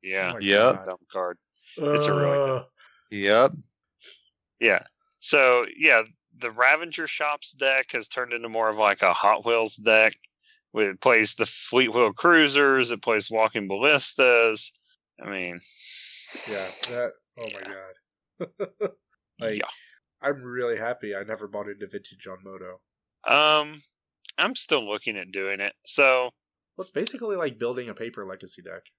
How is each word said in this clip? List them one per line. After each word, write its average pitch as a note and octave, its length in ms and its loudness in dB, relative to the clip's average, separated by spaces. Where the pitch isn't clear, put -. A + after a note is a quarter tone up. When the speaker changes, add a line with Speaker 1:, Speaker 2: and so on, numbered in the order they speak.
Speaker 1:
Yeah. F#2+ 300 -4
Speaker 2:
Oh - 20 -8
my A2 60 -10
Speaker 3:
Yep. G2+ 340 6
Speaker 2:
God. F#2+ 100 -10
Speaker 1:
Dumb F#2 120 -10
card. F2+ 280 -6
Speaker 2:
Uh, D3 120 0
Speaker 1:
It's D3 140 0
a D3 80 0
really C#3+ 340 0
good C3 160 -4
Speaker 3:
Yep. G#2 400 4
Speaker 1:
Yeah. G#2+ 220 4
So, B2+ 440 4
yeah, C3+ 260 4
the B2 120 -8
Ravager D3+ 560 0
Shops D3 460 -6
deck C3+ 400 -2
has A#2 160 -6
turned B2 240 -8
into A#2 160 -8
more A2+ 200 -2
of, G#2+ 80 -2
like, G#2 260 2
a F#2 100 6
Hot G2+ 340 2
Wheels A2+ 300 0
deck. A2 380 6
It G2+ 260 0
plays A2+ 340 4
the A2+ 120 -2
Fleet - 480 0
Wheel A#2 180 4
Cruisers. C#3 760 4
It G#2+ 120 -6
plays A2 280 0
Walking A2 380 0
Ballistas. A#2+ 1040 2
I G2+ 60 -12
mean, F2+ 300 -10
Speaker 2:
Yeah. F#2+ 200 -8
That. A#2+ 220 -6
Oh A#2 140 -12
my F#2+ 80 -16
Speaker 1:
Yeah. G2 140 -14
Speaker 2:
God. - 1300 -12
<laughs> - 400 -20
Like, A2+ 180 -4
Speaker 1:
Yeah. - 80 -6
Speaker 2:
I'm C#3 200 -4
really A#2+ 360 -4
happy A2 360 -6
I G2 80 -8
never G#2+ 240 -10
bought G#2 220 -10
into G2+ 180 -12
Vintage F#2+ 400 -16
on F#2+ 180 -16
Moto. F#2 360 -18
Speaker 1:
Um, D3+ 580 2
I'm G#3 160 -2
still C3 320 -2
looking G#2 300 -8
at F#2 140 -14
doing G2 300 -6
it. G2+ 140 -6
So C3 460 2
Speaker 2:
Well, F#3 60 -14
it's - 80 -16
basically G#3+ 460 -6
like C#3+ 220 -6
building B2 300 -6
a G#2 60 -14
paper A2+ 320 -12
legacy F#2 360 -18
deck. F2+ 200 -16